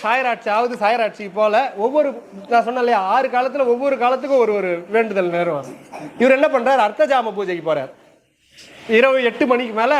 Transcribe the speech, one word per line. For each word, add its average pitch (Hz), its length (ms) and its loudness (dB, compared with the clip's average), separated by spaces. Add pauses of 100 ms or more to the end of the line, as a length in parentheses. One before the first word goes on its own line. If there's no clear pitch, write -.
சாயராட்சி 233 460 -2
ஆகுது, 233 260 -2
சாயராட்சிக்கு 208 580 -2
போல. 214 420 0
ஒவ்வொரு, 269 340 0 (400)
நான் 233 140 4
சொன்னேன் 247 200 -2
இல்லையா, 233 160 2
ஆறு 226 280 0
காலத்துல 254 380 -2
ஒவ்வொரு 254 320 0
காலத்துக்கும் 254 420 0
ஒரு, 214 140 2
ஒரு 180 360 -4
வேண்டுதல் 202 420 0
நிறைவேறும். 170 440 -4 (420)
இவர் 262 200 6
என்ன 294 100 2
பண்றாரு, 262 380 2
அர்த்த 233 220 0
ஜாம 240 260 0
பூஜைக்கு 180 340 -6
போறாரு. 147 240 -4 (960)
இரவு 262 360 4
எட்டு 240 240 0
மணிக்கு 240 260 0
மேல 240 260 2